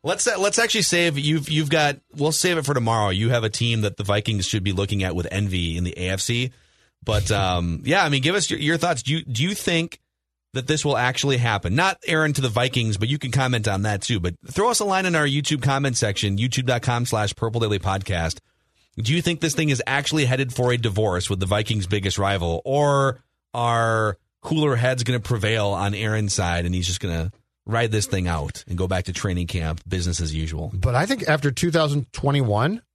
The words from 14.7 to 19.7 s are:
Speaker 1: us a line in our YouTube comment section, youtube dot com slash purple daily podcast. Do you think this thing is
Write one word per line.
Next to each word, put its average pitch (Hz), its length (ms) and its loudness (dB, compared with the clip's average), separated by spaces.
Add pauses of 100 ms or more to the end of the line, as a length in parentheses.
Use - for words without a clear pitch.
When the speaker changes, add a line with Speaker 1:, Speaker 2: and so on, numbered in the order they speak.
Speaker 1:
us - 80 0
a 208 60 0
line 190 200 0
in 180 100 0
our 151 120 2
YouTube 143 340 0
comment 139 360 2
section, 101 400 0
youtube 123 280 -2
dot 120 160 0
com 120 240 0
slash 107 300 -2
purple 113 260 -2
daily 104 160 0
podcast. 92 600 -2 (580)
Do 117 160 -2
you 170 80 2
think 170 180 0
this 160 140 0
thing 156 160 2
is 127 160 0